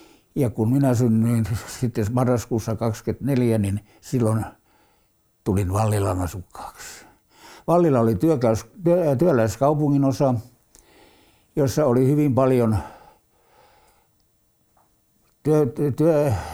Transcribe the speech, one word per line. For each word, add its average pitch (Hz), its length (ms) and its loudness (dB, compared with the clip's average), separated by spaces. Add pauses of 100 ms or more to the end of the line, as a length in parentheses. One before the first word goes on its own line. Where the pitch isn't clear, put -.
(360)
Ja 131 140 0
kun 110 220 -2
minä 135 240 2
synnyin 113 500 2 (340)
sitten 113 320 -4
marraskuussa 120 640 -2
kaksikymmentäneljä, 117 840 -2
niin 101 220 -2 (220)
silloin 110 440 -2 (960)
tulin 95 300 -2
Vallilan 101 480 -2
asukkaaksi. - 840 -14 (600)
Vallila 165 320 4
oli 113 160 2
työkäys-, 120 520 0 (160)
työ-, 170 320 2
työläiskaupungin 143 920 2
osa, 135 280 0 (1200)
jossa 151 300 0
oli 127 220 2
hyvin 147 280 2
paljon 120 420 2 (2750)
työ-, 147 520 0
työ-, 147 380 2 (200)